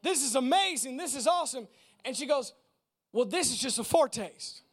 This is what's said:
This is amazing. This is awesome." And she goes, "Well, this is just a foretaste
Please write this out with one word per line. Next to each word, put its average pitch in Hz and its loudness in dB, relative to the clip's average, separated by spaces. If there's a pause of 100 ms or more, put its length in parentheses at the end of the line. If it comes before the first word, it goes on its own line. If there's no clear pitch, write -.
This 311 2
is 254 0
amazing. 269 2
This 285 -6
is 240 -2
awesome." 294 0 (380)
And 247 -6
she 285 -6
goes, 269 0 (580)
"Well, 240 2
this 269 0
is 247 -4
just 233 -2
a 220 -4
foretaste - -2 (100)